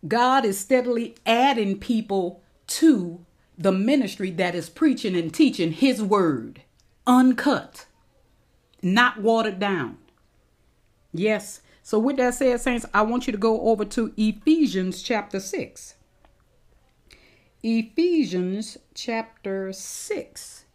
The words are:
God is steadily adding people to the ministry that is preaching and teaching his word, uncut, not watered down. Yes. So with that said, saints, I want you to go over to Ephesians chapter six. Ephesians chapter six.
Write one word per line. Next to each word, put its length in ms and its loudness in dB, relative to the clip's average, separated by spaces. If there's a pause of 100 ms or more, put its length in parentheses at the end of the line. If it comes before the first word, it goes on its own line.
God 380 2
is 140 -2
steadily 560 -2 (100)
adding 540 2
people 640 -2 (240)
to 580 2 (320)
the 140 0
ministry 580 0
that 240 -4
is 160 -8
preaching 460 0
and 180 -2
teaching 380 2
his 320 2
word, 580 0 (460)
uncut, 800 2 (960)
not 360 2
watered 400 0
down. 380 -4 (1120)
Yes. 500 -4 (200)
So 160 -2
with 200 2
that 180 2
said, 260 2
saints, 320 -2
I 80 4
want 240 0
you 60 -2
to 80 -4
go 220 0
over 240 2
to 300 -4
Ephesians 880 0
chapter 380 -4
six. 560 -10 (1700)
Ephesians 1120 -2 (160)
chapter 800 -8
six. 1000 -12